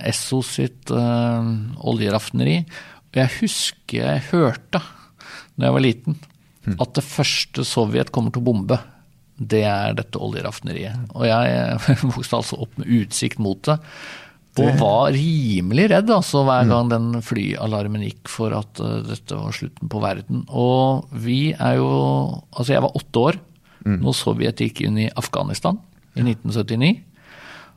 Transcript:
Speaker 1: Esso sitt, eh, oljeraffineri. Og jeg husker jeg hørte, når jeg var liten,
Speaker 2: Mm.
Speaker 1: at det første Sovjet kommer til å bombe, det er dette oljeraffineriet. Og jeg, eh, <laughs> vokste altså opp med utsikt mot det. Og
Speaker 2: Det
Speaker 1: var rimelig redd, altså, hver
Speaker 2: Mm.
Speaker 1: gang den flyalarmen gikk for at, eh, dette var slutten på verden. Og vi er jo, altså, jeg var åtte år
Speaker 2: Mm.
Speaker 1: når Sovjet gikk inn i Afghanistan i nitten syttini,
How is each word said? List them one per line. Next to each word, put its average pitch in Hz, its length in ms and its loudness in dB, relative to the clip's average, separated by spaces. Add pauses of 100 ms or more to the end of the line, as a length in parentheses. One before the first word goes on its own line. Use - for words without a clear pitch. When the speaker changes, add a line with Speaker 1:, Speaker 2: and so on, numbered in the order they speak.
Speaker 1:
Esso 131 320 -2
sitt, - 500 -6
eh, 120 520 0 (400)
oljeraffineri. 120 760 0 (540)
Og - 80 -4
jeg 131 80 4 (120)
husker - 600 -4
jeg 135 200 0 (100)
hørte, 160 500 0 (760)
når 127 80 0
jeg 127 80 4
var 131 80 4
liten, 131 340 2 (500)
Speaker 2:
Mm. 98 140 -2
Speaker 1:
at - 140 -2
det 143 100 0
første - 600 -2
Sovjet 117 460 0
kommer 110 200 0
til 123 100 -2
å 120 40 -2
bombe, 113 340 2 (580)
det 107 280 0
er 101 280 0
dette 107 240 -6
oljeraffineriet. 104 960 -8
Og 120 120 -2
jeg, 117 260 4
eh, 120 260 0
<laughs> 127 380 2
vokste 120 220 -4
altså - 240 -6
opp - 160 -10
med 143 100 -6
utsikt 117 520 0
mot 98 220 -2
det. 151 180 0 (760)
Og 131 100 4
Speaker 2:
Det 139 140 4
Speaker 1:
var 117 320 4
rimelig 135 800 2
redd, 202 200 4
altså, 180 360 4
hver 127 180 6
Speaker 2:
Mm. 120 60 6
Speaker 1:
gang 120 200 4
den 117 320 0
flyalarmen 104 840 -2
gikk - 260 -10
for 110 240 -2
at, 107 260 -6
eh, 110 220 -4
dette 110 340 -10
var 104 160 -6
slutten - 380 -10
på 107 100 -4
verden. 104 500 -4
Og 131 600 2
vi 131 480 -2
er 123 180 2
jo, 135 680 0 (100)
altså, 120 160 -4
jeg 135 120 4
var 123 140 2
åtte - 240 -2
år 160 200 2 (460)
Speaker 2:
Mm. 101 140 2
Speaker 1:
når 131 160 2
Sovjet 113 400 0
gikk 113 260 -2
inn 107 160 0
i 110 200 0
Afghanistan 120 600 -2 (380)
i 123 60 0
nitten 117 320 0
syttini, 117 480 2 (760)